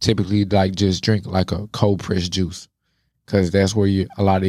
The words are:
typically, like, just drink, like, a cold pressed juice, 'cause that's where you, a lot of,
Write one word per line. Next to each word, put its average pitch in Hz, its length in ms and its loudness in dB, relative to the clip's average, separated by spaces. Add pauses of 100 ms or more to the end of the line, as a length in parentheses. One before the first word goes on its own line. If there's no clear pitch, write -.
typically, 104 440 0
like, 95 300 2
just 92 280 0
drink, 107 240 -2
like, 92 260 -2
a 98 160 -6
cold 101 340 0
pressed 92 300 -4
juice, 92 360 -6 (580)
'cause 95 240 0
that's 98 260 2
where 101 100 2
you, 95 200 2 (100)
a - 60 -2
lot 95 200 2
of, 95 60 2